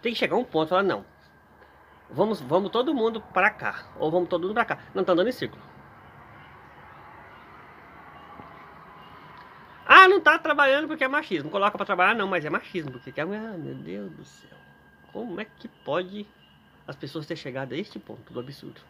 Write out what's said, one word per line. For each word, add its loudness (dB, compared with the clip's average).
Tem -4
que -6
chegar 0
um 0
ponto 0
e -12
falar, 4
"Não, 0
vamos, -2
vamos 0
todo 0
mundo 0
pra 4
cá, -8
ou 0
vamos 0
todo -2
mundo -4
pra 0
cá." -4
Não, -2
tá 2
andando 2
em -4
círculo. -10
"Ah, 12
não 6
tá 4
trabalhando 2
porque -4
é 0
machismo." -4
Coloca 0
pra -4
trabalhar 2
não, -2
mas -2
é -4
machismo, -6
porque -16
quer, -6
ah, -4
meu -10
Deus -12
do -20
céu. -20
Como -10
é -10
que -20
pode -8
as -14
pessoas -10
ter -8
chegado -10
a -8
este -12
ponto -20
do -8
absurdo? -16